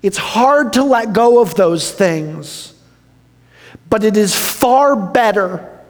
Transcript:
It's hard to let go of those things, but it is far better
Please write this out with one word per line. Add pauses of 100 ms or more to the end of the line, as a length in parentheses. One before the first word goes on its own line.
It's
hard
to
let
go
of
those
things, (1160)
but
it
is
far
better (120)